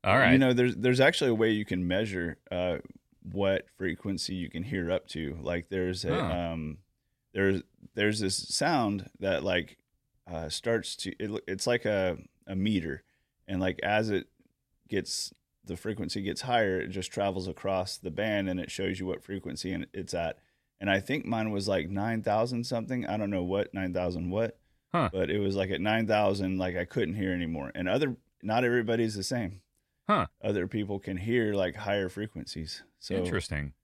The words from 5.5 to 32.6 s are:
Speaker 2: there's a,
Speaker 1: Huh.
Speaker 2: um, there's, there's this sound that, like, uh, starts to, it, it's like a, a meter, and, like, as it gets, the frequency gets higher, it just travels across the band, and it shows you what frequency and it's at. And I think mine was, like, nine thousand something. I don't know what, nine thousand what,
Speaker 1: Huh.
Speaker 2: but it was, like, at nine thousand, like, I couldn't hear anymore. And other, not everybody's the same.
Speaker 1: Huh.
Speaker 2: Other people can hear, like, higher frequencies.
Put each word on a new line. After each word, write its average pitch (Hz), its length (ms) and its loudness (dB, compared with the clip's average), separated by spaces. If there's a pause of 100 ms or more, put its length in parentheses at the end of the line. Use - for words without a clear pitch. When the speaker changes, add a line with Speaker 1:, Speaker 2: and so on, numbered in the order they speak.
Speaker 2:
there's 92 360 -2
a, 78 80 2
Speaker 1:
Huh. 92 200 0 (200)
Speaker 2:
um, 78 240 -6 (560)
there's, 98 280 2 (340)
there's 107 240 2
this 95 160 0 (200)
sound 107 540 2 (100)
that, 90 240 2
like, 90 340 0 (500)
uh, 80 220 -6
starts - 460 -2
to, - 240 -6
it, 104 280 -6
it's 95 200 -4
like 120 180 0
a, 95 320 2 (300)
a 95 80 -8
meter, 92 480 0 (440)
and, 90 120 -2
like, 92 240 0
as 107 280 2
it 95 160 0 (600)
gets, - 460 -4 (300)
the 87 140 -8
frequency 104 440 -6
gets 95 200 -4
higher, 110 380 2
it - 100 -2
just 95 220 -6
travels 95 360 -2
across 95 500 -2
the 92 140 -8
band, 101 380 0
and 92 100 -2
it - 120 -8
shows 92 280 -4
you 92 80 -4
what - 160 -6
frequency 92 480 -8
and 85 220 -4
it's 90 220 -8
at. 85 220 -2 (420)
And 98 100 -2
I 98 100 4
think - 260 -4
mine 110 260 -2
was, 98 160 -2
like, 92 220 2
nine 107 340 -2
thousand 117 420 0
something. 120 420 -4
I 107 100 -2
don't 101 140 0
know 92 120 0
what, 95 300 0
nine 92 200 -2
thousand 90 380 0
what, 113 260 0 (360)
Speaker 1:
Huh. 147 200 2
Speaker 2:
but 92 180 0
it 104 80 2
was, 98 160 0
like, 95 160 0
at 78 100 -2
nine 107 260 2
thousand, 101 520 2
like, 92 160 -2
I 87 100 -2
couldn't 98 300 -2
hear 92 160 0
anymore. 82 440 -4
And 90 140 -4
other, 127 260 0 (280)
not 113 200 2
everybody's 117 520 2
the 95 80 -6
same. 98 380 -4 (460)
Speaker 1:
Huh. 180 200 2 (160)
Speaker 2:
Other 101 240 0
people 101 320 -4
can 95 180 -6
hear, 110 360 2
like, 92 220 0
higher 101 340 -2
frequencies. 82 720 -10 (180)